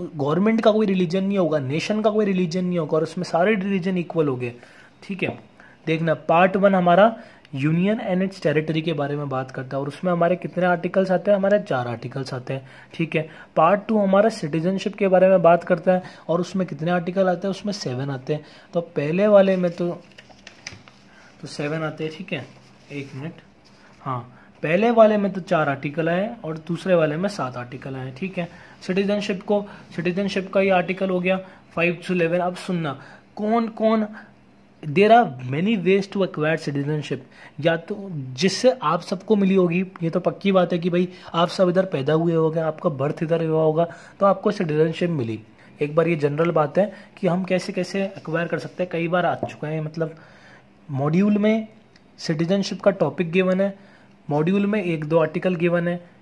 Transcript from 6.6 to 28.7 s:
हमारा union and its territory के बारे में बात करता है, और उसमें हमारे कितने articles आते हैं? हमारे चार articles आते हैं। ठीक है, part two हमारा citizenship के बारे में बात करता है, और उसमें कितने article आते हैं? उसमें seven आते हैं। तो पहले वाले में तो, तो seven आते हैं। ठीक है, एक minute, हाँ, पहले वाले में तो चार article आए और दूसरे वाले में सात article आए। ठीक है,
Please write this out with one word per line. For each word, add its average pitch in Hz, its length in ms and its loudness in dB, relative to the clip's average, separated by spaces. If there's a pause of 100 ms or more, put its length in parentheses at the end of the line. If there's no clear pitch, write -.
हमारा 185 420 6 (400)
union 175 440 0
and 190 280 -2
its - 140 -12
territory 156 400 0
के 165 100 -2
बारे 143 240 -2
में 147 120 -6
बात 131 220 -4
करता 131 260 -8
है, 139 40 -2
और 143 80 -6
उसमें 175 240 -4
हमारे 175 240 2
कितने 175 300 -4
articles 180 440 2
आते 180 200 0
हैं? 208 80 6
हमारे 196 200 2
चार 127 300 -2
articles 123 460 -8
आते 127 200 -6
हैं। 135 140 -10 (260)
ठीक 165 220 -4
है, 156 120 -2 (280)
part 185 320 4
two 220 100 2
हमारा 202 300 4
citizenship 180 680 -2
के 196 140 0
बारे 185 200 6
में 185 140 6
बात 170 220 6
करता 185 280 2
है, 185 100 2 (260)
और 170 120 2
उसमें 180 260 -2
कितने 156 240 -6
article 180 380 0
आते 180 180 -2
हैं? 196 40 -2
उसमें 196 220 -6
seven 135 380 -6
आते 135 240 -4
हैं। 147 100 -8 (300)
तो 175 60 2
पहले 170 460 0
वाले 190 300 8
में 180 140 0
तो, 175 320 -6 (1400)
तो 151 60 -16
seven 151 320 -6
आते 156 260 -6
हैं। 156 120 -8
ठीक - 160 -12
है, 139 140 -8 (460)
एक 143 220 -10
minute, 147 180 -10 (680)
हाँ, 123 380 -8 (240)
पहले 190 280 2
वाले 220 260 6
में 202 160 0
तो 190 80 -6
चार 156 280 0
article 147 400 -4
आए 202 360 -2
और 160 140 -8
दूसरे 175 360 -2
वाले 151 220 2
में 190 120 -2
सात 127 280 -6
article 127 400 -12
आए। 131 200 -10
ठीक 190 220 -8
है, 170 100 -6 (380)